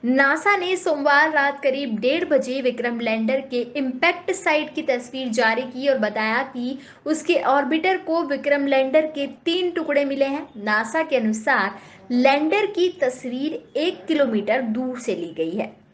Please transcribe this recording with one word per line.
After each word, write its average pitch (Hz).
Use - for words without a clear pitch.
नासा 277
ने 359
सोमवार 294
रात 277
करीब 269
डेढ़ 302
बजे 262
विक्रम 240
लैंडर 226
के 240
इम्पैक्ट 330
साइट 302
की 302
तस्वीर 254
जारी 226
की 254
और 262
बताया 220
कि 254
उसके 311
ऑर्बिटर 311
को 330
विक्रम 277
लैंडर 269
के 285
तीन 349
टुकड़े 294
मिले 277
हैं। 285
नासा 220
के -
अनुसार 220
लैंडर 302
की 359
तस्वीर 262
एक 349
किलोमीटर 240
दूर 247
से 202
ली 165
गई 165
है। 202